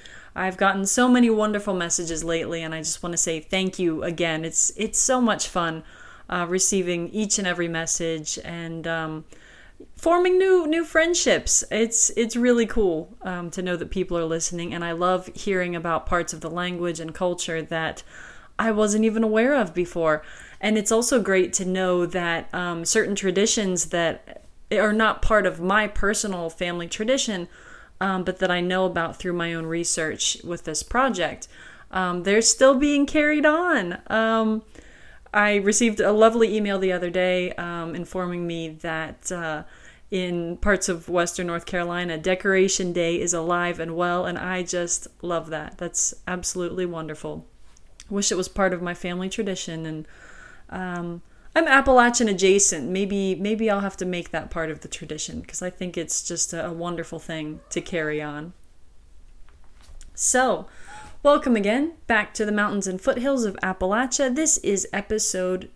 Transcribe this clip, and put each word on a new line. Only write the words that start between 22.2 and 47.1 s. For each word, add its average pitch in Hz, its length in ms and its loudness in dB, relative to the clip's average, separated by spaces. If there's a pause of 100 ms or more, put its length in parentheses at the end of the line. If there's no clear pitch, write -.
um, 175 320 -4
certain 202 300 2
traditions 190 760 0
that - 520 -2 (300)
are 214 200 4
not 214 300 2
part 208 240 4
of 165 140 -2
my 202 260 2
personal 196 640 -2
family 175 380 -6
tradition, 214 580 -2 (540)
um, 185 240 0
but 185 160 -4
that 185 100 2
I 180 100 2
know 185 240 2
about 170 320 -2
through 180 180 -4
my 170 200 -2
own 165 120 -6
research 160 760 -2
with 170 220 -8
this 156 180 -4
project, 233 640 0 (460)
um, 180 320 -2
they're 202 180 4
still 269 320 6
being 285 320 4
carried 302 400 2
on. 302 520 2 (100)
Um, 220 540 2 (720)
I 208 240 4
received 208 440 2
a 196 100 4
lovely 220 460 6
email 202 220 0
the 185 140 2
other 180 180 -2
day, 185 420 0
um, 170 420 -6
informing 175 520 -4
me 165 240 -6 (100)
that, 160 500 -6
uh, 165 340 -6 (460)
in 175 460 -2
parts 196 320 2
of 170 220 -4
Western 175 380 0
North 170 180 -6
Carolina, 175 500 -4
Decoration 185 800 2
Day 170 260 2
is 175 140 0
alive 175 440 0
and 165 160 -6
well, 175 300 0
and 175 140 -4
I 185 240 -2
just 175 440 -4 (140)
love 165 300 -4
that. 156 260 -8
That's - 380 -4 (120)
absolutely 180 600 -4
wonderful. 160 600 -8 (640)